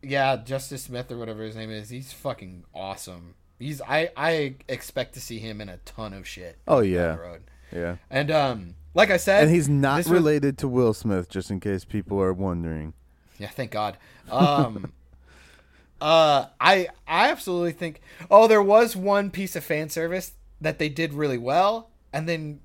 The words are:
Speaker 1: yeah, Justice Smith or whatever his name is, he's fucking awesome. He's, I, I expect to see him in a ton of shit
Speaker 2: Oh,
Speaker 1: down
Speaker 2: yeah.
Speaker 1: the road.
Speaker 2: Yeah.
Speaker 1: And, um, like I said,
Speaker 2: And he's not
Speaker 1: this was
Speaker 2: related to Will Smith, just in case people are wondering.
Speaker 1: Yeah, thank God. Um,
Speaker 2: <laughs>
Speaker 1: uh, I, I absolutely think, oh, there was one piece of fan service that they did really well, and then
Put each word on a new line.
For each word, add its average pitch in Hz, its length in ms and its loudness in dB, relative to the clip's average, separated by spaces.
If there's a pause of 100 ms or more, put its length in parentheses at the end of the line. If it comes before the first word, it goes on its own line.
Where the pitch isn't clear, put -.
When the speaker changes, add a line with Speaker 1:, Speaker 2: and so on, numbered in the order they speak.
Speaker 1:
yeah, 135 340 2
Justice 131 460 -8
Smith 127 280 -10
or 117 60 -10
whatever 110 260 -10
his 110 120 -10
name 110 160 -12
is, 107 180 -12
he's 127 240 -14
fucking 92 520 -12 (100)
awesome. 90 600 -12 (240)
He's, 139 220 -10
I, 156 360 -2
I 147 380 -2 (120)
expect 127 460 -8
to 120 80 -16
see 113 180 -12
him 107 220 -12
in 101 80 -14
a 90 80 -16
ton 107 360 -14
of 95 140 -16
shit 87 300 -16 (100)
Speaker 2:
Oh, 135 140 4
Speaker 1:
down 101 100 2
Speaker 2:
yeah. 87 240 0
Speaker 1:
the 82 60 -12
road. 85 220 -18 (280)
Speaker 2:
Yeah. 87 240 -6 (140)
Speaker 1:
And, 143 200 -4
um, 127 460 -2 (180)
like 202 160 4
I 190 80 2
said, 196 280 4
Speaker 2:
And 156 80 4
he's 156 160 2
not 139 280 2
Speaker 1:
this 170 100 0
was 165 60 2
Speaker 2:
related 151 460 4
to 143 80 -4
Will 123 260 4
Smith, 98 360 -2
just 95 200 -8
in 98 100 -4
case 98 260 -4
people 101 360 -4
are 95 120 2
wondering. 82 600 -4 (460)
Speaker 1:
Yeah, 104 80 -12
thank 120 240 -10
God. 107 260 -6 (320)
Um, 131 640 0 (560)
Speaker 2:
<laughs> - 540 -20
Speaker 1:
uh, 151 460 4 (120)
I, 180 300 4 (180)
I 185 220 2
absolutely 175 420 -2
think, 160 300 -10 (280)
oh, 220 180 10
there 220 140 8
was 220 340 6
one 202 360 0
piece 190 240 -6
of 156 80 -6
fan 156 260 -4
service 170 440 -6 (280)
that 151 180 -4
they 151 100 0
did 151 240 -4
really 143 240 -2
well, 180 520 0 (220)
and 160 160 -6
then 156 380 -6